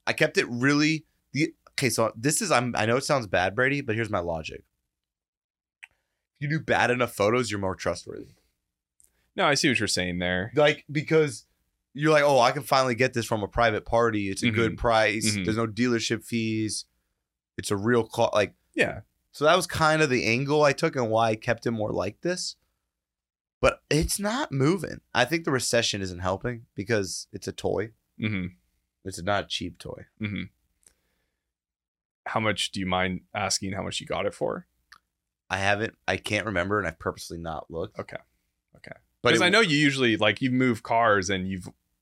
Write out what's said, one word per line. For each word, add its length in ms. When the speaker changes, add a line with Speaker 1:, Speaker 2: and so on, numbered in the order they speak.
Speaker 1:
I 60
kept 260
it 120
really, 560
the, 220
okay, 180
so 260
this 260
is, 100
I'm, 240
I 100
know 120
it 80
sounds 200
bad, 300
Brady, 240
but 160
here's 140
my 100
logic. 440
If 80
you 80
do 100
bad 320
enough 220
photos, 380
you're 80
more 160
trustworthy. 600
Speaker 2:
No, 100
I 80
see 160
what 100
you're 80
saying 320
there. 360
Speaker 1:
Like, 360
because 540
you're 180
like, 140
"Oh, 140
I 120
can 120
finally 320
get 180
this 120
from 180
a 40
private 380
party. 440
It's 140
a 80
good 200
Speaker 2:
Mm-hmm. 80
Speaker 1:
price. 520
Speaker 2:
Mm-hmm. 140
Speaker 1:
There's 120
no 100
dealership 580
fees." 600
It's 120
a 60
real 280
car. 280
Like, 220
Speaker 2:
Yeah. 280
Speaker 1:
so 140
that 100
was 120
kind 340
of 80
the 160
angle 380
I 100
took 220
and 160
why 180
I 60
kept 320
it 40
more 200
like 300
this. 340
But 280
it's 300
not 320
moving. 500
I 120
think 180
the 80
recession 500
isn't 180
helping 460
because 580
it's 140
a 40
toy. 400
Speaker 2:
Mm-hmm. 280
Speaker 1:
It's 160
not 220
a 40
cheap 300
toy. 280
Speaker 2:
Mm-hmm. 220
How 140
much, 320
do 80
you 60
mind 360
asking 400
how 80
much 180
you 80
got 180
it 80
for? 340
Speaker 1:
I 80
haven't, 380
I 100
can't 280
remember, 320
and 100
I've 120
purposely 380
not 340
looked. 280
Speaker 2:
Okay. 180
Okay. 160
Speaker 1:
But 80
Speaker 2:
'Cause 100
Speaker 1:
it 40
Speaker 2:
I 40
know 120
you 160
usually, 380
like, 260
you 100
move 320
cars 460
and 200
you've, 180